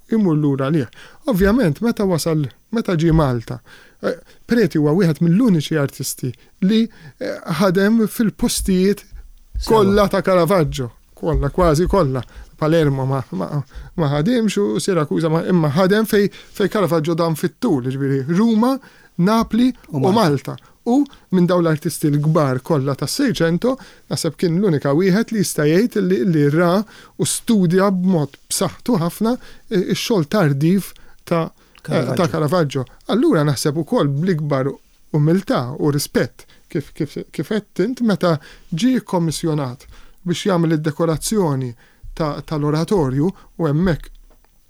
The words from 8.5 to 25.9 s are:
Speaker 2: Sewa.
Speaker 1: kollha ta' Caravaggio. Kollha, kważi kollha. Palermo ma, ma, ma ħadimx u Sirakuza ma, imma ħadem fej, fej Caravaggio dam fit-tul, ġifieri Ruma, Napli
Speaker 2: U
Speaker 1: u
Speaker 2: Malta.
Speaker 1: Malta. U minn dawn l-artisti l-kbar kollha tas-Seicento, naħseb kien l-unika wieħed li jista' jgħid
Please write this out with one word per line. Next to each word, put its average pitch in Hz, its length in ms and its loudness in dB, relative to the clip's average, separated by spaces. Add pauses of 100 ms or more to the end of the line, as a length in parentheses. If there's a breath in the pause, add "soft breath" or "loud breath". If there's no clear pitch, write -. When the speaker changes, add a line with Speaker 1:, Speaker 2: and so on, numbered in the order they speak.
Speaker 2:
Sewa. - 140 -6
Speaker 1:
kollha 202 420 4
ta' 196 120 0
Caravaggio. 156 680 2 (200)
Kollha, 143 380 -2
kważi 170 380 2
kollha. 135 340 0 (320 loud breath)
Palermo 151 520 0
ma, 135 260 -2
ma, 175 320 -6 (300 loud breath)
ma 160 140 -2
ħadimx 196 500 0
u 208 220 0
Sirakuza 165 500 0
ma, 165 160 0
imma 165 240 2
ħadem 190 360 2
fej, 202 240 2
fej - 400 -6
Caravaggio 165 460 0
dam 165 200 0
fit-tul, 156 480 -2
ġifieri 135 420 -2 (100)
Ruma, 226 420 2 (400 loud breath)
Napli 226 540 2 (160)
Speaker 2:
U 156 100 -6
Speaker 1:
u - 20 0
Speaker 2:
Malta. 185 160 2
Speaker 1:
Malta. 147 420 0 (280 soft breath)
U 262 180 2 (280 loud breath)
minn 180 140 4
dawn 180 180 2
l-artisti 160 460 -2
l-kbar 147 540 0
kollha 139 320 -2
tas-Seicento, 175 800 -2 (340 loud breath)
naħseb 160 280 -4
kien 165 200 0
l-unika 147 380 0
wieħed 190 360 2
li 220 80 -2
jista' 156 280 -2
jgħid 208 340 2